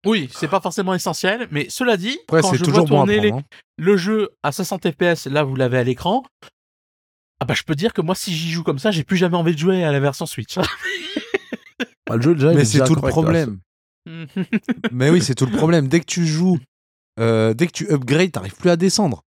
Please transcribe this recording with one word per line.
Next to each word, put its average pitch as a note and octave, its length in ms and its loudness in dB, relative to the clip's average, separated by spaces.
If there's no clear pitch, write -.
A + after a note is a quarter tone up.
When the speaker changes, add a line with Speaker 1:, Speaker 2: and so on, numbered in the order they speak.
Speaker 1:
Oui, F#3 300 0
c'est D#3 140 -6
pas F#3+ 120 0
forcément F#3 340 -4
essentiel, F#3+ 560 -2
mais D3 200 -4
cela A#3+ 260 0
dit, A#3 220 -6
Speaker 2:
Après, D#3+ 140 2
Speaker 1:
quand F#3 80 2
Speaker 2:
c'est - 80 2
Speaker 1:
je F3 60 0
Speaker 2:
toujours F3 220 4
Speaker 1:
vois - 20 -4
Speaker 2:
bon C#3+ 80 4
à C#3 100 4
Speaker 1:
tourner G#3 100 2
Speaker 2:
prendre, A#2 80 0
Speaker 1:
les, C#3 40 -6
Speaker 2:
hein. D3 40 -14
Speaker 1:
le F#3 180 2
jeu G3+ 340 -2
à C#3+ 100 -2
soixante F#3 380 -6
F D3 60 -12
P F3+ 100 0
S, E3 200 0
là, C#3+ 180 0
vous C3+ 120 -4
l'avez C3 220 0
à A#2+ 60 2
l'écran, F3 380 -2
ah - 40 -4
bah, A#2+ 100 -2
je - 100 -6
peux D#3+ 100 -4
dire F#3+ 180 -2
que - 80 -2
moi, E3+ 140 -2
si - 180 -6
j'y E3 200 -4
joue E3+ 100 -4
comme D3 160 -2
ça, G#3+ 140 0
j'ai D#3+ 100 0
plus F#3+ 140 -2
jamais F3 200 2
envie E3+ 160 2
de D3+ 60 -2
jouer F3+ 240 0
à D#3 80 0
la C#3 80 0
version C#3 280 -2
Switch. - 360 -10
<laughs> - 1500 -8
Speaker 3:
Ah, A2+ 60 -2
le A#2 80 0
jeu, E3 140 4
déjà, D3 160 4
il - 40 6
Speaker 2:
Mais C#3+ 60 6
Speaker 3:
est - 40 4
Speaker 2:
c'est G#2+ 120 -2
Speaker 3:
déjà C3 60 4
Speaker 2:
tout D#3 100 4
le D3 60 0
Speaker 3:
correct, C3+ 140 -2
Speaker 2:
problème. D#3 440 0
Speaker 1:
<laughs> E3+ 880 -6
Speaker 2:
Mais B2+ 180 2
oui, F3 120 6
c'est B2 120 -2
tout C3 120 0
le A2+ 100 -4
problème. D#3 320 2
Dès D#3+ 100 2
que D#3+ 60 0
tu F3 200 -4
joues, E3 340 0
euh, A2+ 340 2
dès C#3 140 0
que - 60 -8
tu - 200 -8
upgrades, D3 380 2
t'arrives G2 240 -8
plus - 160 0
à F3 60 4
descendre. F3+ 540 0